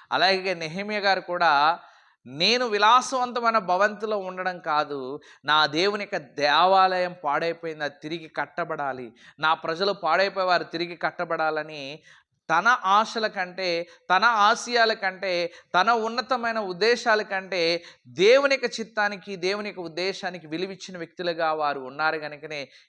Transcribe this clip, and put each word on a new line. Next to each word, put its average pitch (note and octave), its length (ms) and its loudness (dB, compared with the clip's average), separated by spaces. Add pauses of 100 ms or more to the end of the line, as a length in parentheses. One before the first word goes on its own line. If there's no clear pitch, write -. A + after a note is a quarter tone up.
(120)
అలాగే F#3 420 2
నెహెమ్యా F#3 460 -6
గారు F#3+ 220 2
కూడా, E3+ 580 2 (500)
"నేను G3+ 360 2
విలాసవంతమైన A#3+ 920 2
భవంతిలో G#3 600 0
ఉండడం F#3 420 -6
కాదు, D3 640 -4 (240)
నా D3+ 200 4
దేవుని F#3+ 380 0
యొక్క F#3+ 140 -6
దేవాలయం F3+ 1040 2
పాడైపోయింది, D#3+ 600 -4
అది C#3 180 -6
తిరిగి D#3+ 260 -10
కట్టబడాలి, C#3+ 840 -8 (260)
నా D#3 140 4
ప్రజలు E3 380 -2
పాడైపోయేవారు F#3 720 0
తిరిగి E3+ 320 -8
కట్టబడాలని" D#3 1080 -4 (460)
తన E3+ 180 2 (160)
ఆశల G#3+ 440 2
కంటే, F3+ 600 -4 (280)
తన G3 100 4
ఆశయాల A3+ 680 4
కంటే, F#3 600 -4 (260)
తన G#3 120 4
ఉన్నతమైన A#3 680 -2
ఉద్దేశాల G#3+ 640 0
కంటే F#3 600 -2 (240)
దేవుని A#3+ 480 4
యొక్క A#3+ 240 -4
చిత్తానికి, G#3 560 -6
దేవుని G3+ 340 -4
యొక్క F#3 100 -14
ఉద్దేశానికి F3 680 -6
విలువిచ్చిన F#3 500 -8
వ్యక్తులుగా E3 560 -4
వారు D3 260 -2
ఉన్నారు. D3+ 380 -4
కనుకనే D3 520 -10 (180)